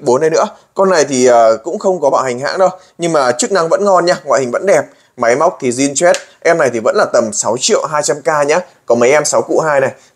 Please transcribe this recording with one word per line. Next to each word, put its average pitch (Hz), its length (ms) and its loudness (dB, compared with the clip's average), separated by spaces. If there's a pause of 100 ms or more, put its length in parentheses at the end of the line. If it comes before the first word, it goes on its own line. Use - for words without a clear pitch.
bốn 139 200 0
đây 160 80 0
nữa. 160 160 0 (280)
Con 190 160 0
này 160 160 2
thì, 131 200 0
ờ, 117 380 4
cũng 170 160 -8
không 185 220 -2
có 143 80 0
bảo 120 140 0
hành 123 160 -4
hãng 143 200 -6
đâu. 185 100 2 (280)
Nhưng 170 160 -4
mà 135 180 0
chức 156 200 -4
năng 170 180 0
vẫn 175 160 0
ngon 180 200 2
nha, 175 180 0
ngoại 135 180 0
hình 123 100 -4
vẫn 120 140 -4
đẹp. 175 160 2 (360)
Máy 120 180 0
móc 165 260 0
thì 131 80 -2
zin 139 260 -2
chét. 175 200 2 (240)
Em 165 180 0
này 147 160 0
thì 117 60 -4
vẫn 117 160 -2
là 202 180 2
tầm 113 200 0
sáu 110 260 -4
triệu 165 260 0
hai 147 180 -2
trăm 147 180 -4
K 147 260 0
nhá. 156 120 0 (260)
Có - 100 2
mấy 120 160 2
em 151 140 2
sáu 120 160 0
cụ 143 180 -2
hai 147 220 0
này. 127 100 -2 (240)